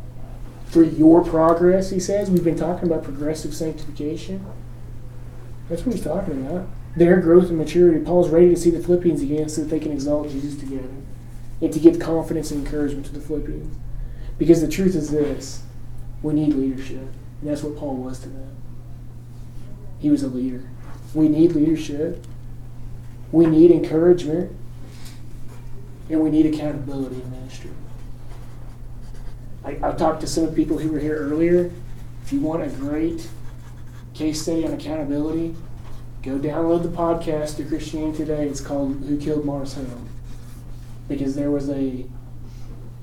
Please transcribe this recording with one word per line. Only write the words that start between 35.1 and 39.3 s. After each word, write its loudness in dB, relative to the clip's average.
go -4
download 2
the -2
podcast 0
to -4
Christianity -4
Today. -2
It's -4
called -2
Who 0
Killed -2